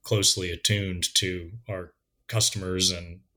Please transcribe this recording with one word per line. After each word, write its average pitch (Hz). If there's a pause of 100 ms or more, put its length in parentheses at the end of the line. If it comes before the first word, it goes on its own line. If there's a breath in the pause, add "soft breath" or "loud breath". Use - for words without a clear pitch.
closely 98
attuned 92
to 90 (180)
our 92 (340)
customers 92
and 85 (180)